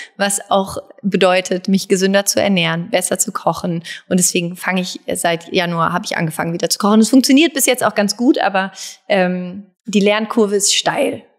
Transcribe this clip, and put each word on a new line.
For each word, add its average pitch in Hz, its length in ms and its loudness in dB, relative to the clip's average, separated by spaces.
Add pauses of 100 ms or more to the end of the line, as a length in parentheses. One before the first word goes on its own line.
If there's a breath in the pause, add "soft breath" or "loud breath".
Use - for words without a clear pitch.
(160 loud breath)
was 196 340 -4
auch 196 280 0 (240)
bedeutet, 185 680 0
mich 190 220 0
gesünder 196 360 2
zu - 160 0
ernähren, 170 480 0
besser - 300 -2
zu - 140 -4
kochen. 165 500 -4 (240 loud breath)
Und 185 100 0
deswegen 180 380 0
fange 185 240 -2
ich 180 220 -8 (140)
seit 170 360 -4
Januar, 170 400 0
habe 180 140 -4
ich - 100 -6
angefangen 165 380 -4
wieder 170 160 -4
zu - 80 -2
kochen. 214 240 4
Es 214 80 4
funktioniert 277 440 4
bis - 120 -2
jetzt 247 180 0
auch 214 120 0
ganz 202 200 0
gut, 247 220 2
aber, 190 340 -2 (380 loud breath)
ähm, 180 560 -2 (200)
die 214 140 0
Lernkurve 208 560 2
ist 196 180 0
steil, - 500 -2 (160)